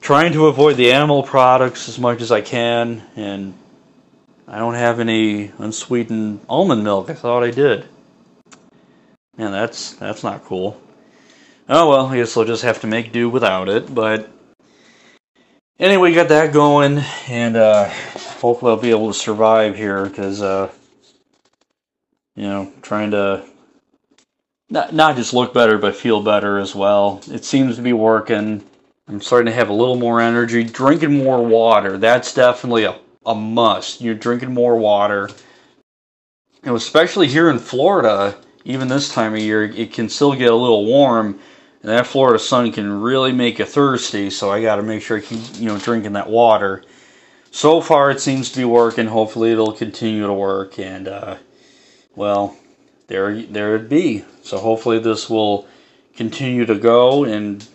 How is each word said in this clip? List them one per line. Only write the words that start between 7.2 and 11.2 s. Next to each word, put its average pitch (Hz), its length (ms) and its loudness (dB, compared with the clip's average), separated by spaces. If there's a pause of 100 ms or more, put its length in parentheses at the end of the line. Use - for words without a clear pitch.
I 120 80 -2
did. 127 340 0 (1500)
Man, 110 140 -8
that's, 107 420 -6
that's - 300 -12
not 101 220 -8
cool. 95 340 -6 (880)